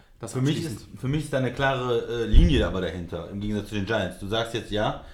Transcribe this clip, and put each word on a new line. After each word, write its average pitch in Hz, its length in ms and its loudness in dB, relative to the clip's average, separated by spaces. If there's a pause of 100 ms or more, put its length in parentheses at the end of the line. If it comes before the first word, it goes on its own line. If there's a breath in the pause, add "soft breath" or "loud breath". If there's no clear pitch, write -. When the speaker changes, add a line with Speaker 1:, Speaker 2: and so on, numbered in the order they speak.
(200 soft breath)
Speaker 1:
das 113 140 -12
Speaker 2:
Für 127 80 0
mich 143 160 2
Speaker 1:
abschließend. 123 220 -6 (140)
Speaker 2:
ist, - 80 -16
für 127 60 -6
mich 147 180 -2
ist - 80 -8
da 135 60 2
eine 123 140 -2
klare, 127 540 0
äh, 117 180 -2
Linie 110 420 8
aber 92 140 -2
dahinter, 85 480 -6
im 101 120 -8
Gegensatz 104 280 -4
zu 107 60 -8
den 101 100 -2
Giants. 98 340 -2
Du 101 80 -10
sagst 113 260 -2
jetzt, 110 180 -6
ja, 110 300 -2 (120 loud breath)